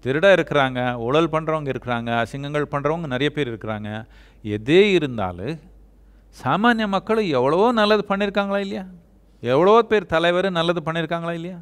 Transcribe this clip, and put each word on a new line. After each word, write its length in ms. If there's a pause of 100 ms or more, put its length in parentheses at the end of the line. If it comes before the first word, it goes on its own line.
திருடா 300
இருக்கிறாங்க, 640
ஊழல் 320
பண்றவங்க 460
இருக்கிறாங்க, 440
அசிங்கங்கள் 520
பண்றவங்க 360
நிறைய 240
பேர் 240
இருக்கிறாங்க. 520 (360)
எதே 500
இருந்தாலும் 640 (840)
சாமானிய 460
மக்கள் 380
எவ்வளவோ 460
நல்லது 360
பண்ணியிருக்காங்களா 480
இல்லையா? 280 (560)
எவ்வளவோ 420
பேர் 240
தலைவர் 440
நல்லது 300
பண்ணியிருக்காங்களா 500
இல்லையா? 320